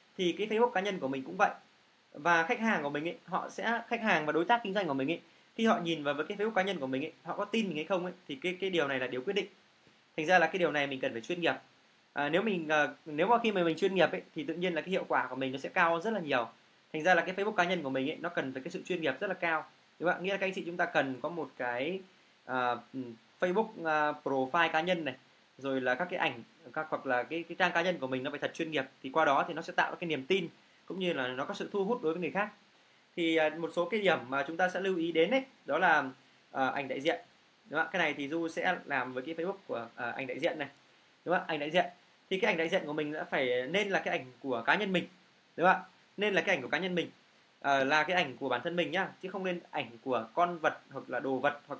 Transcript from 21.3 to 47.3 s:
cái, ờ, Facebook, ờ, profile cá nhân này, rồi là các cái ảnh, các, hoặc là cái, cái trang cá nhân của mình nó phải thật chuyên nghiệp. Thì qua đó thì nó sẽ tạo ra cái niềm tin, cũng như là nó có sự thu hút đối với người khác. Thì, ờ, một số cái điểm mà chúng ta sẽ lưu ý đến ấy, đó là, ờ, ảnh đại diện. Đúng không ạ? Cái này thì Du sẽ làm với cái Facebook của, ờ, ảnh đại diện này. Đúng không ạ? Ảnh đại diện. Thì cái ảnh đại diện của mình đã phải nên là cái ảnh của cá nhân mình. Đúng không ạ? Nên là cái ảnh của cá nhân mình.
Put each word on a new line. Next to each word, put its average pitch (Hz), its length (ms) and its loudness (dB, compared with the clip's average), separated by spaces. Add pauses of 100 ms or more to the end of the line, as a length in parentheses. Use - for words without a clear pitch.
cái, 135 440 -4 (440)
ờ, 123 340 0 (600)
Facebook, 190 280 2 (160)
ờ, 151 300 2 (100)
profile 135 480 2
cá 160 100 4
nhân 175 240 0
này, 127 100 -6 (420)
rồi 135 240 -2
là 127 140 2
các 180 140 -2
cái 185 100 -4
ảnh, 127 240 -2 (300)
các, 156 160 -4
hoặc - 160 -4
là 123 180 2
cái, 160 200 -6
cái 170 160 -12
trang 180 120 4
cá 170 100 2
nhân 175 180 0
của 131 80 -4
mình 131 160 -2
nó 143 60 -4
phải 143 100 -8
thật 135 140 -2
chuyên 160 180 -4
nghiệp. 135 140 0 (180)
Thì 135 60 -6
qua 156 160 4
đó 147 220 4
thì - 60 -6
nó 151 80 -6
sẽ 175 120 -10
tạo 156 180 2
ra 165 80 -10
cái 175 80 -4
niềm 135 180 -2
tin, 185 220 2 (380)
cũng 175 140 -8
như 180 140 0
là 131 140 -2
nó 127 180 -4
có 202 80 -6
sự 196 180 -8
thu 196 140 0
hút 240 180 -2
đối 156 100 2
với 180 80 -6
người 151 100 -2
khác. 202 180 -2 (640)
Thì, 165 200 2
ờ, 156 140 6
một 160 240 -4
số 175 160 0
cái 220 120 0
điểm 170 160 6 (120)
mà 139 180 0
chúng 165 100 -8
ta 180 120 4
sẽ 180 100 -4
lưu 190 180 0
ý 165 140 0
đến 165 200 6
ấy, 269 140 2 (200)
đó 143 140 0
là, 151 300 4 (420)
ờ, 131 200 0
ảnh 139 160 -4
đại 131 140 -6
diện. 160 180 2 (460)
Đúng 147 140 -4
không 165 80 2
ạ? - 40 -10
Cái 190 80 0
này 151 140 2
thì 143 140 -6
Du 165 200 -2
sẽ 175 280 0 (100)
làm 127 280 -2
với 131 100 -4
cái 165 120 -8
Facebook 185 220 -4 (100)
của, 117 280 -6
ờ, 123 160 -6
ảnh 135 160 -6
đại 131 120 -10
diện 151 200 -2
này. 139 80 -6 (580)
Đúng 170 100 2
không 180 80 0
ạ? - 40 -16
Ảnh 156 120 -2
đại 147 120 -6
diện. 175 140 2 (440)
Thì 190 100 -2
cái 160 120 2
ảnh 170 60 0
đại 165 120 0
diện 165 160 2
của 147 80 -6
mình 151 180 -2
đã 156 120 -6
phải 127 440 0
nên 202 220 0
là 175 100 2
cái 175 180 -2
ảnh 135 80 -8 (140)
của 123 260 -4
cá 165 100 6
nhân 196 180 0
mình. 170 140 2 (500)
Đúng 170 100 4
không 185 80 8
ạ? - 80 -6 (340)
Nên 202 160 0
là 170 80 4
cái 190 140 2
ảnh 180 60 -2
của 160 60 -8
cá 147 100 0
nhân 180 180 -2
mình. 147 140 0 (500)